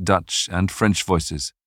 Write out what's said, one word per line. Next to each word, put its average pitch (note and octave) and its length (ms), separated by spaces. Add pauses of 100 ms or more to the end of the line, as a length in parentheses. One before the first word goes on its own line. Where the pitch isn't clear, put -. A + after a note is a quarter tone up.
Dutch, F2+ 500
and F2+ 180
French G#2 340
voices, D#2+ 500 (140)